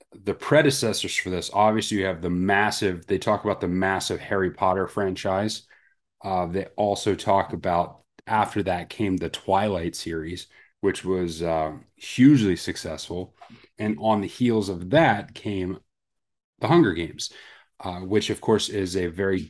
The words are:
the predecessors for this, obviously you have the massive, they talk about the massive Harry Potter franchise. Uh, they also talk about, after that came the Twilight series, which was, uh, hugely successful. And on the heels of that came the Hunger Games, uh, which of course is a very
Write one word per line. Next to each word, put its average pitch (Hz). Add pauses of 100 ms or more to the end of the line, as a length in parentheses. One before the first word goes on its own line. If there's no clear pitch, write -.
(240)
the 98
predecessors 139
for -
this, 87
obviously 107
you 95
have 87
the 90
massive, 95
they 95
talk 107
about 101
the 90
massive 92
Harry 95
Potter 92
franchise. 98 (600)
Uh, 90
they 92 (120)
also 101
talk 98
about, 87 (260)
after 107
that 87
came 95
the 85
Twilight 95
series, 82 (320)
which 95
was, 90
uh, 80 (220)
hugely 123
successful. 87 (420)
And 107
on 107
the 98
heels 110
of 90
that 135
came 95 (840)
the 107
Hunger 143
Games, 80 (500)
uh, 92
which 101
of 104
course 107
is 95
a 90
very 92